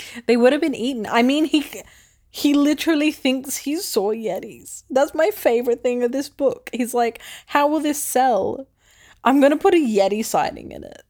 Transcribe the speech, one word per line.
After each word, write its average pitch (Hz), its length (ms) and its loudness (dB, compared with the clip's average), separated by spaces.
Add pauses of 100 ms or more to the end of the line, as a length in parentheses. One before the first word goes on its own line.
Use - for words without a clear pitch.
(280)
They 240 100 4
would 240 160 6
have 294 80 -2
been 302 140 -2
eaten. 240 320 -6
I 233 160 2
mean, 277 220 2
he, 285 200 0 (640)
he - 240 0
literally 294 580 2
thinks 269 460 -4
he 285 200 -6
saw 214 360 -2
Yetis. 220 760 -10
That's 285 260 2
my 330 160 2
favorite 247 520 0
thing 247 200 0
of 240 100 0
this 277 160 -4
book. - 420 -4
He's 233 220 -4
like, 233 260 -2 (280)
"How 294 200 2
will 302 140 0
this 294 200 -2
sell? 240 680 0 (580)
I'm 277 160 4
gonna 285 160 6
put 381 160 4
a 349 40 6
Yeti 214 460 2
sighting - 480 -4
in - 140 -16
it." - 240 -20